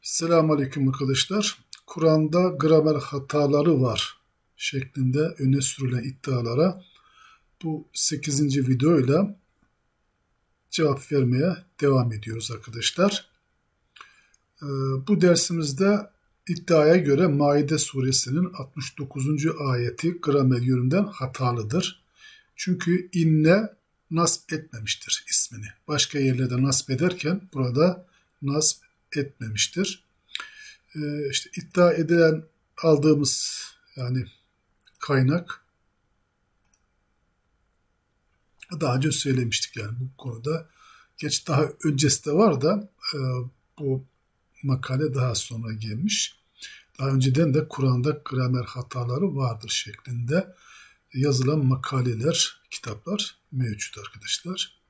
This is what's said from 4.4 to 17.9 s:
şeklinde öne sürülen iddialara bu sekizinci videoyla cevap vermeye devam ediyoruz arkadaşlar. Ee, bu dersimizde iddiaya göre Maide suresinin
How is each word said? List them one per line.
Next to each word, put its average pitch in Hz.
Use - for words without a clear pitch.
şeklinde 131
öne 139
sürülen 123
iddialara 135
bu 160
sekizinci 139
videoyla 139
cevap 143
vermeye 139
devam 127
ediyoruz 113
arkadaşlar. 117
Ee, 151
bu 196
dersimizde 175
iddiaya 160
göre 151
Maide 143
suresinin 135